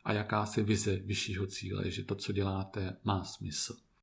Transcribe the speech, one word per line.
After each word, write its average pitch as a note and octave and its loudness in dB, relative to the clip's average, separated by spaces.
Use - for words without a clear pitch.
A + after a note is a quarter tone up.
a A2 2
jakási G#2+ 2
vize G#2 4
vyššího G2 -2
cíle, G2 -2
že F#2+ -4
to, - -2
co - -2
děláte, G2 0
má F#2+ 2
smysl. - -2